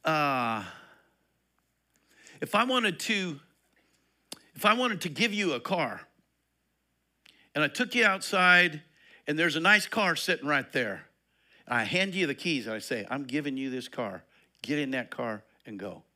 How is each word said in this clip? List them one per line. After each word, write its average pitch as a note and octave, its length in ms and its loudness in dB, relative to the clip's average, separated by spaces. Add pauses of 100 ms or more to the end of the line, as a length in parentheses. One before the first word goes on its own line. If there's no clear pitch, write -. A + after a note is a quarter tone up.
uh, C3+ 560 0 (1800)
if - 140 -6
I A3 100 6
wanted A#3 360 2
to, F#3 380 -2 (1160)
if - 100 -10
I G#3 80 6
wanted A#3 300 0
to F3 80 -4
give G#3 240 0
you G3 180 0
a A#2+ 80 -2
car, C#3+ 400 -2 (1600)
and D3 60 2
I D3 60 4
took A#3+ 260 -4
you A#3+ 100 4
outside, F3+ 800 6 (460)
and D3+ 100 -2
there's E3 160 2
a D#3+ 60 -2
nice G3+ 260 4
car F#3 300 0
sitting D#3 320 -2
right C#3+ 240 0
there, A2 340 -4 (600)
and A#2+ 100 0
I A2+ 60 2
hand F#3 280 -2
you F3+ 140 0
the C#3 80 -2
keys, C#3 320 -4
and A2 80 -6
I G#2+ 60 -6
say, A2 280 -6
"I'm C#3 140 -4
giving C#3 340 -4
you C3+ 140 -6
this B2+ 160 -8
car. G2+ 380 -8 (380)
Get D3 180 -4
in C3+ 100 -4
that B2+ 220 -6
car A2 320 -6 (200)
and G#2+ 140 -12
go." F#2+ 240 -12 (140)